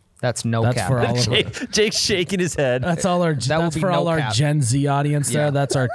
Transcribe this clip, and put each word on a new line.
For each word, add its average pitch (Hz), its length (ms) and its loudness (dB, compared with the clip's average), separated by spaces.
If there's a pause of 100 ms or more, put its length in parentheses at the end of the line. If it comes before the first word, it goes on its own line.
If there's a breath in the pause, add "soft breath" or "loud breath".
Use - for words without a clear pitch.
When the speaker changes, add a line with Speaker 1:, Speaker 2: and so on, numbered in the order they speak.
(200)
Speaker 1:
That's 123 240 -4
no 113 180 0
Speaker 2:
That's 123 140 2
Speaker 1:
cap. 117 120 -2
Speaker 2:
for 123 120 2
all 117 180 0
of 123 60 2
Speaker 3:
Jake, - 460 -2
Jake's 208 280 0
shaking 185 400 0
his 175 160 0
head. 127 280 0
Speaker 2:
That's 165 220 -2
all 180 180 0
our, 160 120 0
Speaker 1:
That 131 240 0
would 170 80 0
Speaker 2:
that's 156 80 -2
Speaker 1:
be 156 60 -4
Speaker 2:
for 185 100 0
Speaker 1:
no 170 80 2
Speaker 2:
all 170 100 0
our 165 100 0
Speaker 1:
cap. 107 160 -2
Speaker 2:
Gen 147 280 2
Z 135 240 2
audience 143 440 0
there. 147 160 0
Speaker 1:
Yeah. 147 40 2
Speaker 2:
That's 139 240 0
our 127 200 2